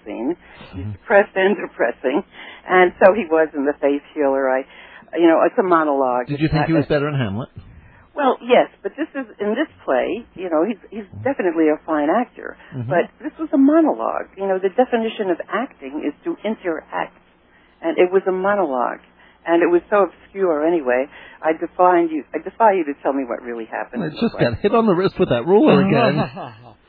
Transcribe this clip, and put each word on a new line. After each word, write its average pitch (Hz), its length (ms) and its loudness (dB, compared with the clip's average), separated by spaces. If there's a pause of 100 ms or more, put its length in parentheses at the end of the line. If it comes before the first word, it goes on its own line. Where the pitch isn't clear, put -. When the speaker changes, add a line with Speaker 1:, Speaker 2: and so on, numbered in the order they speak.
Speaker 1:
seen. 113 300 -6 (380)
He's 92 100 -12
Speaker 2:
Mm-hmm. 104 100 -10
Speaker 1:
depressed 202 420 2
and 190 220 0
depressing. - 680 -4 (440)
And 180 240 4 (120)
so 190 100 8
he 208 160 -4
was 160 260 2
in 139 100 -2
The 143 160 0
Faith 143 200 0 (120)
Healer. 135 360 0
I, 131 140 0 (540)
you 170 100 4
know, 165 180 6
it's 170 120 0
a 220 60 0
monologue. 139 640 0
Speaker 2:
Did 147 80 -6
Speaker 1:
It's 139 80 -6
Speaker 2:
you 160 60 0
think 151 120 0
Speaker 1:
not 147 60 0
Speaker 2:
he 160 60 0
was 156 120 2
Speaker 1:
a - 40 -16
Speaker 2:
better 147 180 0
in 147 80 -6
Hamlet? 113 340 -4 (680)
Speaker 1:
Well, 277 260 0
yes, 233 280 4 (120)
but 196 160 -8
this 311 160 -6
is, 269 120 -8 (160)
in 208 80 -2 (100)
this 302 80 -2 (160)
play, 143 420 -2 (100)
you 180 140 -10
know, 160 160 0
he's, 214 140 -6 (100)
he's 214 140 -14 (180)
definitely 170 460 0
a 151 80 2 (100)
fine 151 240 -2
actor. 208 460 -4 (180)
Speaker 2:
Mm-hmm. 123 160 -8
Speaker 1:
But 175 220 0 (100)
this 277 160 -12
was 311 160 -8
a 311 40 2
monologue. 269 800 2
You 196 100 -6
know, 190 100 0
the 190 140 0
definition 226 600 -2
of 165 60 -2 (140)
acting 151 560 -8
is 147 60 -4 (100)
to 170 140 -6 (100)
interact. 175 720 -8 (640)
And 165 160 -4
it 180 160 4
was 190 120 2
a 190 60 0
monologue. 185 720 -2 (420)
And 170 160 2
it 170 60 2
was 175 220 2
so 202 180 2
obscure 165 580 -4
anyway. 135 400 0 (380)
I 160 160 0
defy 175 500 2
you, 156 140 -6 (100)
I 151 60 -6
defy 208 400 2
you 160 60 -2
to 143 80 -6 (100)
tell 151 80 0
me 135 160 -4
what 113 160 -6
really 117 220 -10
happened 107 360 -8
Speaker 2:
I 165 60 -4
Speaker 1:
in 151 80 -8
the - 60 -6
Speaker 2:
just 233 120 -2
Speaker 1:
play. - 120 0
Speaker 2:
got 120 140 -2
hit 208 140 0
on 226 140 2
the 196 80 4
wrist 185 240 -2
with 185 100 2
that 120 160 0
ruler 196 400 6
again. - 380 2
Speaker 3:
<laughs> 120 520 -14 (140)